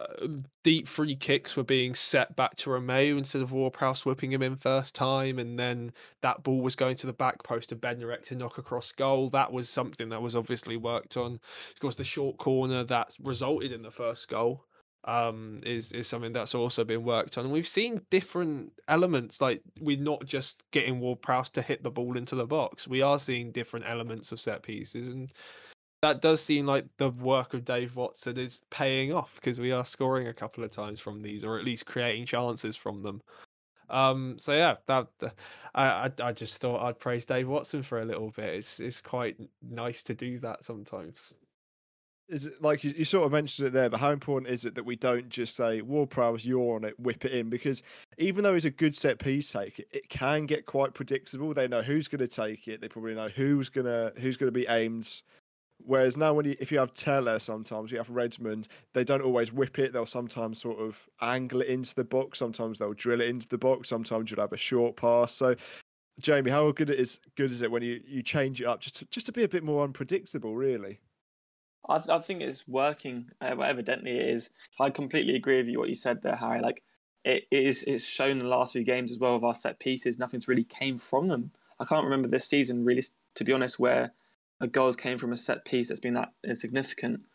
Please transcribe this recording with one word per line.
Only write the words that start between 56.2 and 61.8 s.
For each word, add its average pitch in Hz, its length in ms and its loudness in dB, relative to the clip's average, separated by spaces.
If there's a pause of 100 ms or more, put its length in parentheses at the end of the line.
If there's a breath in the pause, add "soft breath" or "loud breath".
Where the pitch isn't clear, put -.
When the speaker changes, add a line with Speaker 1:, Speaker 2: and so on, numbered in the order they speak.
Speaker 2:
when 151 100 4
you, 143 140 0
if 135 120 -4
you 147 60 4
have 131 160 2
Teller, 123 460 2
sometimes 110 520 -8
you 123 60 -4
have 117 120 -6
Redmond, 117 580 -4 (260 loud breath)
they 127 100 4
don't 135 200 2
always 120 280 4
whip 131 280 0
it. 131 120 2
They'll 117 140 0
sometimes 113 560 -6
sort 113 180 -6
of 110 180 -4 (240)
angle 127 400 0
it - 80 0
into 127 260 -2